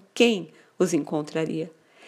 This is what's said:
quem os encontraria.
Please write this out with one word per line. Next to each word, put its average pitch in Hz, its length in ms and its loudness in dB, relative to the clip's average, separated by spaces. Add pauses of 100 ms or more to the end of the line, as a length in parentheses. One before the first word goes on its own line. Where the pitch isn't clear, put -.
(140)
quem 214 360 2 (280)
os 180 160 2
encontraria. 160 800 -2 (360)